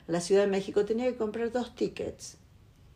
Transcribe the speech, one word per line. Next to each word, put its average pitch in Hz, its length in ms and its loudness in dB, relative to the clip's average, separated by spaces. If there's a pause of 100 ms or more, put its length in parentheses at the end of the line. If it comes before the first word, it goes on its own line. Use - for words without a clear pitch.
a - 40 -4
la 175 100 0
Ciudad 196 220 4
de 202 40 2
México, 196 380 0
tenía 226 200 0
que 254 120 0
comprar 226 340 -2
dos 240 240 -2
tickets. - 600 -6 (580)